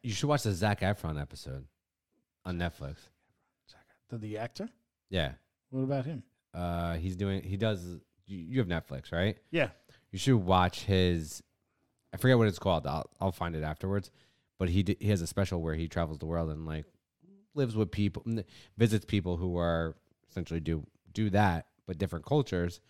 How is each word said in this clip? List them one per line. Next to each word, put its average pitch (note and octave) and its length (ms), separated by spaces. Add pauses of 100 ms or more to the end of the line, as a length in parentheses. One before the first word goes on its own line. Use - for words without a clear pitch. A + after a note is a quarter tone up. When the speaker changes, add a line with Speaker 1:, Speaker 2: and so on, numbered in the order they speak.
Speaker 1:
You A#2 100
should C#3+ 160
watch D3 140
the G#2+ 100
Zac G2+ 280
Efron F2+ 400
episode C2+ 440 (800)
on F2+ 140
Netflix. D2+ 380 (1120)
Speaker 2:
The, A#2+ 80
the G#2+ 200
actor? A#2+ 300 (400)
Speaker 1:
Yeah. D#2+ 240 (380)
Speaker 2:
What C3 120
about C3+ 220
him? C3+ 180 (320)
Speaker 1:
Uh, E2+ 420
he's F2 200
doing, G2 260
he F#2 140
does, G2+ 280 (420)
you, G2 120
you F2+ 220
have G2+ 80
Netflix, D#2 440
right? F2+ 240 (140)
Speaker 2:
Yeah. D3+ 180 (440)
Speaker 1:
You G2 60
should B2+ 180
watch F2+ 480
his, F2+ 580 (720)
I - 20
forget B2+ 220
what A2+ 100
it's F#2 100
called. E2 280
I'll, C#2+ 240 (100)
I'll F#2 120
find E2+ 240
it D2+ 80
afterwards. F#2+ 460 (480)
But F#2 120
he F#2+ 120
d-, F#2+ 180
he G2+ 100
has G2 120
a E2 40
special F#2 340
where D#2+ 140
he D#2+ 140
travels D#2+ 300
the D#2+ 80
world E2 240
and, D#2 160
like, D#2 180 (720)
lives B2+ 220
with G#2+ 140
people, G2+ 360
n-, A2+ 180 (340)
visits A2 260
people F2+ 320
who F2 220
are E2 380 (340)
essentially E2 300
do, D#2+ 260 (260)
do G#2+ 180
that, F#2 360 (200)
but E2+ 120
different F2 260
cultures. F2+ 640